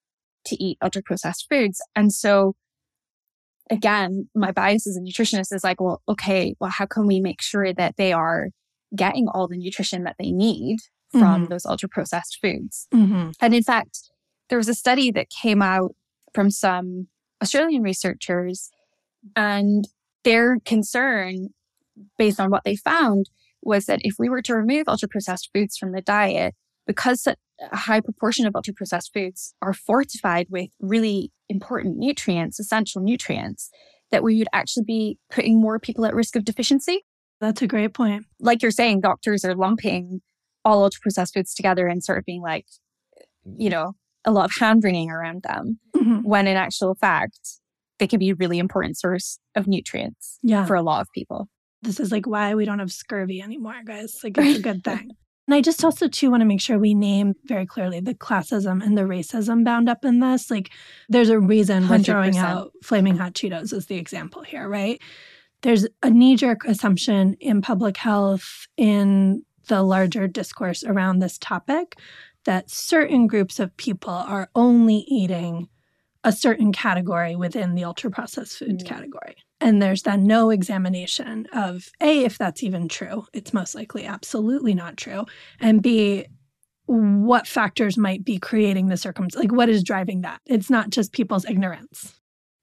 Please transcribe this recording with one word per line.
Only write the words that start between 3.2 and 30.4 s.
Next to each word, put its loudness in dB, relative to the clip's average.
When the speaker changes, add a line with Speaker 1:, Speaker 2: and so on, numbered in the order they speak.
Speaker 1:
again, 0
my 0
bias 0
as -6
a -6
nutritionist -2
is -6
like, -2
"Well, -2
okay, 0
well, -4
how -4
can 0
we 4
make -4
sure -2
that -2
they 0
are 0
getting 0
all -2
the -8
nutrition -6
that -8
they -6
need 0
from 6
Speaker 2:
Mm-hmm. -4
Speaker 1:
those -8
ultra-processed -6
foods?" -6
Speaker 2:
Mm-hmm. 4
Speaker 1:
And 4
in 4
fact, -4
there 0
was -2
a 0
study 2
that -2
came 2
out 0
from 4
some -2
Australian 2
researchers, -4
and 0
their 4
concern, -2
based 2
on 0
what 0
they -2
found, 0
was 0
that 0
if -2
we 0
were -2
to -4
remove 0
ultra-processed -4
foods -2
from -8
the -6
diet, 0
because -2
such -2
a -8
high 0
proportion -2
of -2
ultra-processed -8
foods -10
are -4
fortified -2